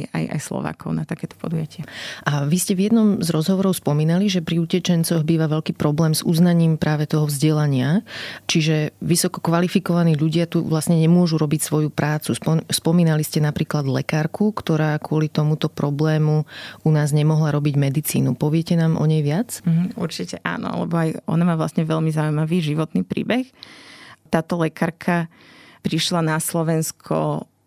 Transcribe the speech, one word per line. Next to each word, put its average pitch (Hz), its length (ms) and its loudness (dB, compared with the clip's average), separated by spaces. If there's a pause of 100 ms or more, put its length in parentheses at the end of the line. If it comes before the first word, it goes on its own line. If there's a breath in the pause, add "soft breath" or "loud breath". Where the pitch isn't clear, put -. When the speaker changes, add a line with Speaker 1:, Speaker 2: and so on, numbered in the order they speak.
(140)
Speaker 1:
aj, 160 100 -2 (140)
aj - 80 -2
Slovákov - 480 -6
na 160 80 -4
takéto 160 320 -8
podujatie. 160 480 -8 (480 loud breath)
Speaker 2:
A 143 160 0
vy 156 160 0
ste 196 160 -2
v 196 80 2
jednom 214 320 4
z 165 160 -2
rozhovorov 185 400 2
spomínali, 160 560 2
že 180 160 -2
pri 170 160 -2
utečencoch 170 640 0
býva 160 240 2
veľký 156 240 -2
problém 156 400 2
s - 80 -2
uznaním 170 560 4
práve 151 320 0
toho 156 160 2
vzdelania. 147 800 2 (400 loud breath)
Čiže 156 560 0
vysoko 170 400 -2
kvalifikovaní 170 720 0
ľudia 160 320 0
tu 165 160 -2
vlastne 156 400 0
nemôžu 160 400 4
robiť 151 160 0
svoju 151 320 0
prácu. 151 480 -2
Spom-, 160 320 0
spomínali 165 560 2
ste - 160 -2
napríklad 147 480 -2
lekárku, 156 640 -2
ktorá 156 480 0
kvôli 156 240 0
tomuto 151 400 0
problému 151 800 0 (400 loud breath)
u 156 80 4
nás 151 160 2
nemohla 151 400 2
robiť 143 320 0
medicínu. 139 560 0
Poviete 165 400 0
nám 160 240 2
o 151 80 2
nej 156 160 2
viac? 160 400 -2
Speaker 1:
Mhm, 170 320 0
určite 175 480 -8
áno, 175 400 -4
lebo 170 160 0
aj 160 240 -2
ona 170 240 2
má 165 80 0
vlastne 160 240 -2
veľmi 160 320 0
zaujímavý 156 480 0
životný 156 400 -2
príbeh. 240 480 -2 (800 loud breath)
Táto 165 320 -2
lekárka 165 720 -2 (480 loud breath)
prišla 165 400 0
na 156 160 0
Slovensko 160 1120 -2 (180)